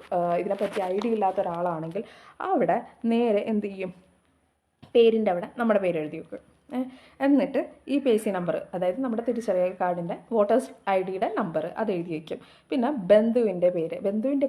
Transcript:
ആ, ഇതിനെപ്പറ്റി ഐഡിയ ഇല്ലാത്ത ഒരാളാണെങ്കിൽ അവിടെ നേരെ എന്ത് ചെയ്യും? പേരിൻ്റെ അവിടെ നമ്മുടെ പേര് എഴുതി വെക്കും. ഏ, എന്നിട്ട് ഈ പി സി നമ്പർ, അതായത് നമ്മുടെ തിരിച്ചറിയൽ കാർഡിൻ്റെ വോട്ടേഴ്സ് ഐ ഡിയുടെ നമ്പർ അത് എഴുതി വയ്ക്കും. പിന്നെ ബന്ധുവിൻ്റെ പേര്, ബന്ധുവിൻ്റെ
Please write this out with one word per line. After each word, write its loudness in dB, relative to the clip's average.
ആ, 0
ഇതിനെപ്പറ്റി -2
ഐഡിയ -2
ഇല്ലാത്ത 0
ഒരാളാണെങ്കിൽ -4
അവിടെ 2
നേരെ 2
എന്ത് -2
ചെയ്യും? -8
പേരിൻ്റെ 6
അവിടെ -4
നമ്മുടെ 2
പേര് 0
എഴുതി -6
വെക്കും. -16
ഏ, -4
എന്നിട്ട് 2
ഈ 0
പി 4
സി -2
നമ്പർ, -2
അതായത് -2
നമ്മുടെ -4
തിരിച്ചറിയൽ 0
കാർഡിൻ്റെ -2
വോട്ടേഴ്സ് 2
ഐ 2
ഡിയുടെ -2
നമ്പർ -2
അത് -2
എഴുതി -4
വയ്ക്കും. -8
പിന്നെ 0
ബന്ധുവിൻ്റെ 4
പേര്, -2
ബന്ധുവിൻ്റെ 0